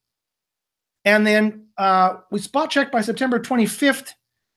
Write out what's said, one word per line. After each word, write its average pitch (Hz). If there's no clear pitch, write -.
and 208
then, 214
uh, 185
we 208
spot 294
checked 277
by 233
September 233
twenty-fifth, 247